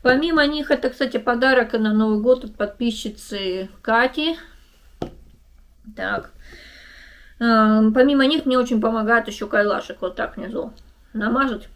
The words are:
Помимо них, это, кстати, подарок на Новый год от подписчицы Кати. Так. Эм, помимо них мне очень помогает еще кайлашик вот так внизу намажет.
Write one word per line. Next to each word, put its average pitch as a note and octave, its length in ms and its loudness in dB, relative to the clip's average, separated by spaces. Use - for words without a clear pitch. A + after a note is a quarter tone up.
Помимо D4 440 2
них, D4 240 -4
это, B3+ 200 0
кстати, B3+ 280 -4
подарок A#3+ 540 2
на G#3+ 200 0
Новый G#3+ 280 2
год B3 240 2
от G#3+ 120 -16
подписчицы G3+ 1120 -6
Кати. C4 540 0
Так. G3 340 -6
Эм, A3 540 4
помимо C4+ 340 4
них D4+ 200 0
мне B3+ 120 2
очень B3 220 0
помогает A3+ 480 0
еще G#3 180 -10
кайлашик - 540 -2
вот F3+ 160 -8
так G#3+ 200 -8
внизу - 360 -10
намажет. A3 640 -2